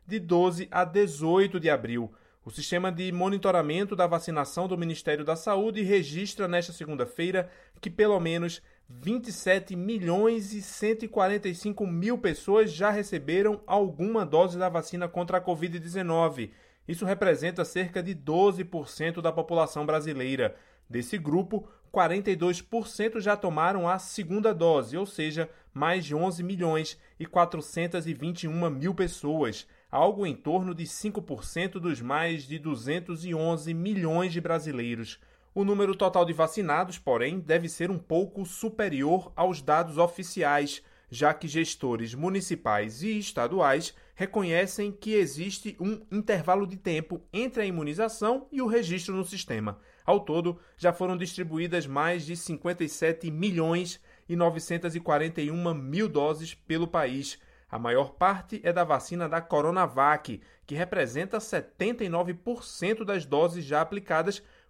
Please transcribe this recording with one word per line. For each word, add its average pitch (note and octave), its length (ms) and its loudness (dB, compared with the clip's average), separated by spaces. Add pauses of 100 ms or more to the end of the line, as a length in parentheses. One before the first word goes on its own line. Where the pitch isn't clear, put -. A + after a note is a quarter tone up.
de G#3+ 120 -2
doze F3 520 4
a F3+ 140 4
dezoito F3+ 720 4
de D#3+ 100 4
abril. A#2 440 0 (300)
O - 60 -14
sistema F3+ 420 -2
de F3+ 200 -4
monitoramento F#3 840 2
da F3 120 4
vacinação E3 600 -2
do F3+ 80 -2
Ministério D#3+ 480 -2
da D#3 120 0
Saúde G#3 480 0
registra F#3+ 640 0
nesta F3 260 0
segunda-feira E3+ 760 -2 (320)
que - 80 -8
pelo G3+ 320 4
menos E3+ 440 -2 (260)
vinte F#3 380 -4
e A3+ 40 -8
sete F#3+ 440 0
milhões G3+ 760 0
e G#3 80 -8
cento A3 460 -2
e - 20 -8
quarenta G3+ 400 2
e F3+ 60 -4
cinco G3+ 320 -4
mil F#3 320 0
pessoas G3+ 560 4
já F#3 160 2
receberam G3+ 760 0
alguma G3 580 2
dose F3 320 4
da F#3 120 2
vacina E3+ 380 -4
contra F3 300 -2
a F3+ 40 2
covid F3 360 -2
dezenove. E3 720 0 (360)
Isso E3+ 180 -4
representa F3+ 580 2
cerca F3+ 380 -2
de F3+ 140 -4
doze F3 480 2
por E3+ 260 -8
cento E3 320 -4
da E3 100 2
população D#3+ 540 0
brasileira. C3+ 680 0 (340)
Desse A#2+ 300 -4
grupo, F#3 500 -2 (220)
quarenta G3 400 2
e F#3 40 2
dois F3 240 2
por A3+ 280 -4
cento A3 340 -4
já G#3 160 2
tomaram F3 500 0
a F#3 120 2
segunda G#3 520 0
dose, D#3+ 460 4
ou F#3+ 80 -2
seja, D#3+ 420 -4 (240)
mais E3 320 0
de D3 120 -4
onze F3 260 0
milhões E3+ 560 0 (220)
e E3 80 -6
quatrocentas E3+ 800 0
e D#3+ 80 -4
vinte E3 280 -6
e E3 40 -4
uma E3 220 0
mil D3+ 260 -2
pessoas, D3 720 -2 (220)
algo F#3+ 360 4
em D3+ 80 -2
torno F3+ 400 -2
de E3 140 -8
cinco G#3 340 -6
por B2+ 220 -8
cento F3+ 340 -4
dos E3 240 -2
mais D3+ 420 -2
de C#3+ 140 -8
duzentos D#3 680 -4
e F3+ 80 -4
onze D#3+ 400 0
milhões F3 580 0
de E3+ 80 -2
brasileiros. B2+ 800 -4 (340)
O G3 120 0
número G3 300 2
total F#3 280 4
de E3 80 2
vacinados, D#3+ 680 0
porém, B2+ 420 0
deve E3 280 2
ser E3+ 240 -4
um F#3 60 -2
pouco F#3+ 480 -2
superior F3+ 920 -2
aos E3+ 260 2
dados D#3 360 2
oficiais, D#3+ 840 0 (280)
já - 240 2
que - 120 -8
gestores B2+ 680 -2
municipais C#3 920 -2
e G#3+ 160 -2
estaduais D#3 760 0 (220)
reconhecem F#3+ 800 -2
que G#3+ 200 -6
existe F#3+ 640 0
um G#3+ 320 -4
intervalo G3 560 2
de F#3+ 120 -8
tempo E3+ 440 -4 (120)
entre A#3 280 -2
a G#3 40 0
imunização G#3 840 -2
e C4+ 120 -4
o B3 60 0
registro F#3+ 460 0
no F#3+ 120 -2
sistema. G#2+ 520 -4 (280)
Ao G3+ 160 4
todo, E3+ 360 0 (200)
já F3 160 4
foram F3+ 240 0
distribuídas E3+ 680 -2
mais D3+ 400 0
de E3+ 120 -8
cinquenta E3+ 480 -4
e - 20 -4
sete E3 420 0
milhões E3+ 680 0 (300)
e E3+ 80 -2
novecentas E3+ 580 0
e E3+ 60 -4
quarenta D#3+ 400 0
e D3 100 -2
uma E3+ 220 -2
mil D3+ 340 -2
doses D#3 460 0
pelo E3 340 -2
país. C#3 500 -2 (320)
A A#2 100 -6
maior A#2+ 320 2
parte G3 540 0
é F3 80 2
da F3 100 4
vacina E3 460 0
da D#3+ 100 0
Coronavac, D3 1000 2 (240)
que C#3+ 100 -8
representa F3 640 -2
setenta G#3+ 640 -4
e F#3 60 -4
nove F3 240 0
por A#3+ 320 -6
cento G#3+ 400 -2
das F#3+ 200 -2
doses E3 380 2
já D3 160 0
aplicadas, E3 640 -2 (260)